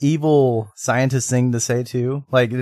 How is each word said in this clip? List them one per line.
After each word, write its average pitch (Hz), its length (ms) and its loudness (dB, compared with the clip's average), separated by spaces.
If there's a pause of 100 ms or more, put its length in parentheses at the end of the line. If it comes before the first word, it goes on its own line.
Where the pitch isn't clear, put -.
a 143 40 0
evil 143 720 2
scientist 127 540 -2
thing 123 240 2
to 117 80 -2
say 123 220 -2
too. 123 480 -4
Like, 123 180 2 (120)